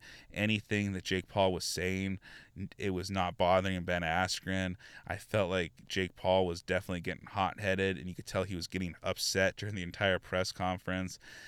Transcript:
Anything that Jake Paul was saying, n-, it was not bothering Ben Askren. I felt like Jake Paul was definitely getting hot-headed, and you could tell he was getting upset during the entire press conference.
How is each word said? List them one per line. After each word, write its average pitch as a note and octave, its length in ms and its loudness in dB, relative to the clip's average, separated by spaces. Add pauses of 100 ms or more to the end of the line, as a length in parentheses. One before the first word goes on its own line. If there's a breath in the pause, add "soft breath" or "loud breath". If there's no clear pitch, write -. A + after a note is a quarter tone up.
(340 loud breath)
Anything G#2 600 0
that F#2 100 -6
Jake F#2 240 -2
Paul F#2+ 240 4
was E2+ 140 -2
saying, F#2+ 540 -2 (380 loud breath)
n-, F#2+ 200 -8
it G2+ 140 -2
was F#2 200 -2
not F#2 260 0
bothering F#2 460 4
Ben F2 180 0
Askren. F#2 760 0 (300 loud breath)
I F#2 120 -4
felt G2 320 0
like F2+ 240 0 (140)
Jake F#2+ 280 -2
Paul F#2 320 4
was F2 160 -4
definitely F2+ 380 -2
getting F2 260 -8
hot-headed, F#2+ 680 0
and D2+ 100 -8
you F2+ 80 -8
could - 100 -12
tell F#2+ 180 0
he F#2+ 120 -6
was E2 120 -6
getting F#2 360 -4
upset F#2+ 540 0
during G#2 180 -6
the F2+ 80 -6
entire F#2 360 2
press F#2 320 -2
conference. F#2 680 -4 (280 loud breath)